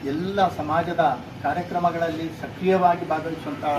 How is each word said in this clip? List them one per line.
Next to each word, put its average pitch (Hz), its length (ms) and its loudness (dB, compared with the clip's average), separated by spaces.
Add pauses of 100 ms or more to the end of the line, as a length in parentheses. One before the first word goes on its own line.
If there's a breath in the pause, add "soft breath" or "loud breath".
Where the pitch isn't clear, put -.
ಎಲ್ಲ 180 500 0
ಸಮಾಜದ 165 480 0 (380)
ಕಾರ್ಯಕ್ರಮಗಳಲ್ಲಿ 165 840 0 (140)
ಸಕ್ರಿಯವಾಗಿ 180 680 2
ಭಾಗವಹಿಸುವಂತಹ 151 720 -2